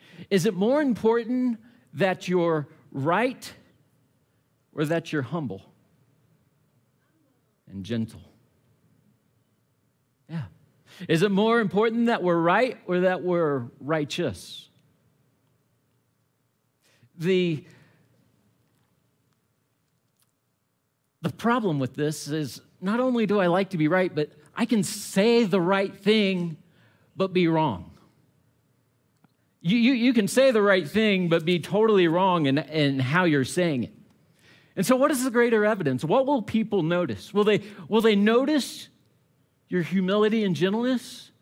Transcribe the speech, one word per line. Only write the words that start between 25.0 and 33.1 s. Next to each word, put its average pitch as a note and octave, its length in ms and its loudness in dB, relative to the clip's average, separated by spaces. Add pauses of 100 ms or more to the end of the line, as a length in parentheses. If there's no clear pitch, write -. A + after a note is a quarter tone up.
the F#3+ 160 0
right G3 340 0
thing F#3+ 640 0 (580)
but F#3+ 160 -2
be F3 160 2
wrong. D3 440 -2 (1700)
You, F#3 160 0
you, A#3 160 4
you A#3+ 200 2
can G#3+ 140 2
say C4+ 240 4
the A3 100 4
right F#3+ 260 4
thing F#3+ 420 2
but D#3+ 160 0
be F3 140 2
totally G3+ 500 2
wrong F3 380 2
in, C3+ 100 2
in D3 420 0
how C#3+ 240 0